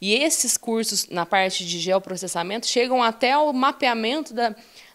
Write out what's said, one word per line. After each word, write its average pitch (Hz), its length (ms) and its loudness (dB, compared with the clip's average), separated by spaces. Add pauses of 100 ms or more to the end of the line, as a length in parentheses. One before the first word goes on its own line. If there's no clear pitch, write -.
e 202 140 2
esses 277 420 2
cursos 226 520 -2
na 170 180 -2
parte 190 400 0
de 175 140 -4
geoprocessamento 185 880 -4
chegam 247 340 2
até 240 340 2
o 302 160 4
mapeamento 254 800 0
da, 226 220 -2 (400)